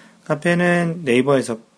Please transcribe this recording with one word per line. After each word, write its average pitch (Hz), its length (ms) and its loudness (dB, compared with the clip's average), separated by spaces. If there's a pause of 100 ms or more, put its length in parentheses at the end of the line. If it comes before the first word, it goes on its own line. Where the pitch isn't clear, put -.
(260)
카페는 175 800 0
네이버에서 127 540 0 (180)